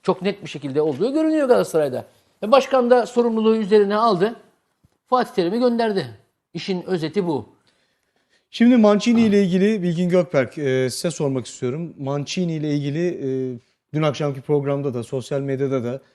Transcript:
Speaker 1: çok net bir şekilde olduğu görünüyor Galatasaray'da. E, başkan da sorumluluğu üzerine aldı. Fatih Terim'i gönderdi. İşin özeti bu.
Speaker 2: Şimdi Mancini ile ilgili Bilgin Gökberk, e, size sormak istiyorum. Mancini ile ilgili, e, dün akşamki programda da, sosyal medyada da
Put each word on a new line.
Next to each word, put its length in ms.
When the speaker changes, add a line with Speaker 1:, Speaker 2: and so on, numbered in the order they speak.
Speaker 1:
çok 180
net 220
bir 60
şekilde 320
olduğu 320
görünüyor 340
Galatasaray'da. 580
E, 80
başkan 380
da 160
sorumluluğu 500
üzerine 400
aldı. 400
Fatih 260
Terim'i 260
gönderdi. 480
İşin 300
özeti 440
bu. 220
Speaker 2:
Şimdi 260
Mancini 440
ile 220
ilgili 400
Bilgin 260
Gökberk, 480
e, 320
size 220
sormak 340
istiyorum. 540
Mancini 540
ile 220
ilgili, 320
e, 200
dün 80
akşamki 400
programda 520
da, 100
sosyal 380
medyada 420
da 180